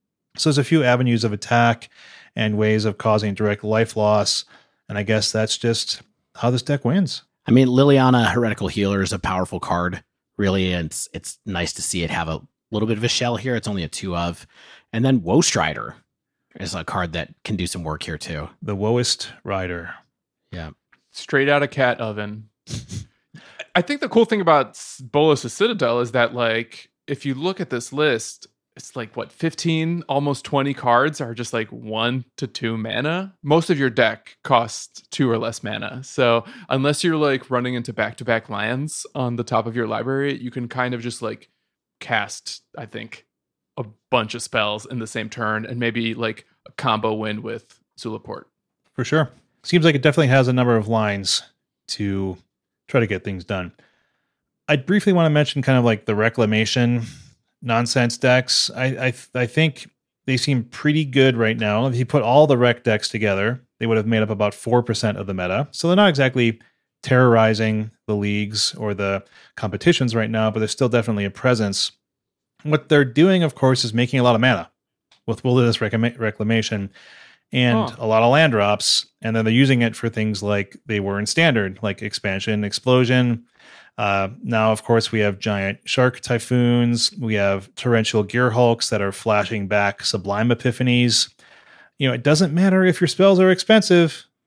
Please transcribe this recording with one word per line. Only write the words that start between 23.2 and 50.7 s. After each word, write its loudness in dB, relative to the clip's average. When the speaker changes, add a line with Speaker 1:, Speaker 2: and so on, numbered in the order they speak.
Speaker 3:
I 2
think -4
the -4
cool 4
thing 0
about 4
S-, -20
Bolas' 0
Citadel 0
is -4
that, 2
like, -4
if -8
you -2
look -4
at -6
this -6
list, -2
it's -18
like, -10
what, -8
fifteen, -2
almost 0
twenty -2
cards 2
are -6
just, -8
like, -4
one -4
to -6
two -6
mana. -4
Most 4
of 2
your 2
deck 0
costs -2
two 0
or 0
less -8
mana. -10
So 0
unless -2
you're, 2
like, -2
running -2
into -8
back-to-back -4
lands -6
on -4
the -4
top -2
of -8
your -2
library, -4
you -10
can -8
kind -4
of -8
just, -10
like, -10
cast, -6
I -12
think, -16
a -8
bunch -2
of -10
spells -4
in -10
the -6
same -8
turn -4
and -10
maybe, -4
like, -8
a -20
combo -2
win -6
with -14
Zulaport. -12
Speaker 1:
For -4
sure. 0
Seems 2
like 6
it 0
definitely 4
has 6
a 0
number 2